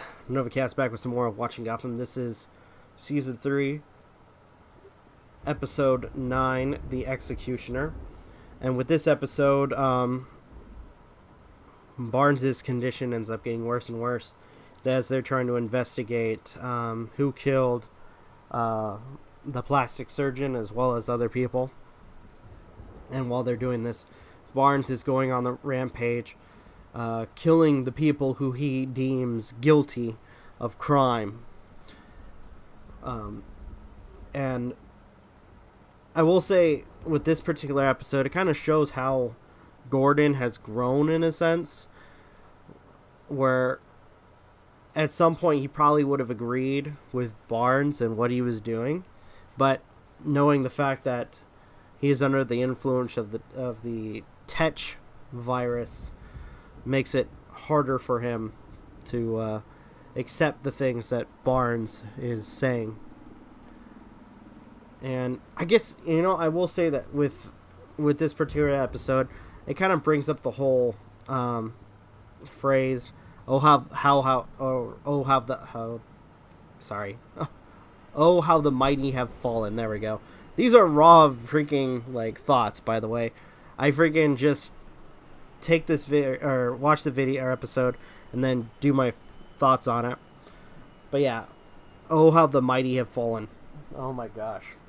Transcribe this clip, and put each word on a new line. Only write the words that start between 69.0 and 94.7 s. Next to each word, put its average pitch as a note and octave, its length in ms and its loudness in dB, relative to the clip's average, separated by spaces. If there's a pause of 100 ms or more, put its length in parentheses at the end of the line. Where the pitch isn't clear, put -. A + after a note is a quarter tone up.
it C#3+ 80 -4
kind F#3+ 160 2
of E3 100 2
brings D3+ 280 2
up D3 140 -4
the B2+ 80 -2
whole, B2+ 440 2 (320)
um, A#2+ 480 -4 (720)
phrase, C3 640 0 (360)
"Oh, C3+ 120 2
how, C#3+ 320 6
how, C#3+ 300 4
how, C3 260 0 (120)
oh, B2+ 340 -4 (120)
oh, C#3+ 200 -2
how C3+ 160 2
the, A#2+ 160 -6
how," A#2 420 -10 (800)
sorry. G2+ 400 -10 (180)
<laughs> - 800 -14
"Oh, E3+ 240 6
how D#3+ 220 4
the D3 100 2
mighty C3+ 400 2
have B2+ 180 -4
fallen." A2+ 460 -4
There A2+ 140 -4
we G#2+ 100 -6
go. G#2+ 220 -6 (340)
These A#3+ 180 6
are G#3+ 140 12
raw D#3 420 10
freaking, C3 840 -2
like, A2+ 280 -6
thoughts, A#2 380 2
by A2+ 220 -2
the A2 80 -6
way. A#2 240 -4 (440)
I C#3+ 140 4
freaking D3+ 460 4
just C#3 340 0 (880)
take E3 240 2
this D#3 200 0
vi-, C#3 360 0
or B2+ 340 0
watch D3 280 2
the D3+ 80 -2
video C3 320 0
or B2+ 80 -2
episode B2+ 460 -2 (340)
and B2 120 -2
then B2 260 -2 (100)
do C#3+ 140 4
my B2+ 200 2 (440)
thoughts C3 300 2
on A#2 180 0
it. B2 120 -4 (920)
But C#3 120 0
yeah, A#2 240 0 (640)
"Oh, D#3+ 220 8
how D#3+ 160 8
the C3+ 140 2
mighty B2+ 360 0
have A#2+ 120 -2
fallen." A2+ 380 -4 (480)
Oh C3 180 -8
my A#2+ 140 -10
gosh. G#2+ 480 -10 (140)